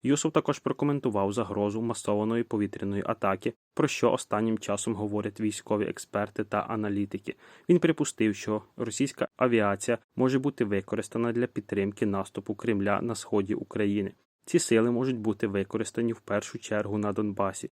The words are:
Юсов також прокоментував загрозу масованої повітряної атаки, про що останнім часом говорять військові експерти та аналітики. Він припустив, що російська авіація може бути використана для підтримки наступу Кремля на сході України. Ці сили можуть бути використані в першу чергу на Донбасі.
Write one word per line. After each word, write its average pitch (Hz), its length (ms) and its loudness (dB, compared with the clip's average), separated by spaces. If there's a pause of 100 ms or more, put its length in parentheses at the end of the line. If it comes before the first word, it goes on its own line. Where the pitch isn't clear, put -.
Юсов 147 300 2
також 151 260 0
прокоментував 127 720 0
загрозу 104 500 -2
масованої 113 600 0
повітряної 101 640 -2
атаки, 101 460 0 (220)
про 147 140 2
що - 240 2
останнім 110 460 0
часом 104 360 -4
говорять 104 460 -4
військові 107 440 0
експерти - 600 -4
та 104 140 0
аналітики. 101 760 -2 (340)
Він 175 100 8
припустив, 147 560 2
що 107 280 -4 (140)
російська 123 600 -2
авіація 113 600 2 (180)
може 131 220 4
бути 135 260 0
використана 107 680 -2
для 120 140 0
підтримки 101 600 -2
наступу 101 480 -4
Кремля 101 480 0
на 117 120 -4
сході 104 400 0
України. 101 580 -2 (320)
Ці - 140 2
сили 117 320 4
можуть 123 280 0
бути 107 280 0
використані 107 640 -2
в - 80 -8
першу - 380 -4
чергу 104 400 -2
на 104 140 0
Донбасі. 98 680 -2